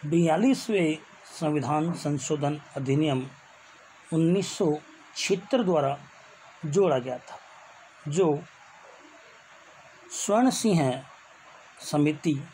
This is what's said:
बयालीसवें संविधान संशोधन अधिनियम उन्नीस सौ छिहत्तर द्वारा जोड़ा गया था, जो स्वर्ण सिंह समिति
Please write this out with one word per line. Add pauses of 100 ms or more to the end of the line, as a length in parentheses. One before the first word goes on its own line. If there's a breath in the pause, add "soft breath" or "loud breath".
बयालीसवें (420)
संविधान
संशोधन (160)
अधिनियम (840)
उन्नीस
सौ (380)
छिहत्तर
द्वारा (680)
जोड़ा
गया
था, (680)
जो (1700)
स्वर्ण
सिंह (760)
समिति (100)